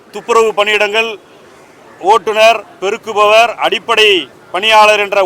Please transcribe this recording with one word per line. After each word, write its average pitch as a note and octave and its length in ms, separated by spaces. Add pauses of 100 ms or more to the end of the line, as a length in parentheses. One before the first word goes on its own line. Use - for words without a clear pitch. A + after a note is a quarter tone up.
(140)
துப்புரவு A3 460
பணியிடங்கள், G#3 500 (1000)
ஓட்டுநர், A3 480 (220)
பெருக்குபவர், G#3+ 720 (140)
அடிப்படை G#3+ 420 (460)
பணியாளர் G#3+ 500
என்ற G3 200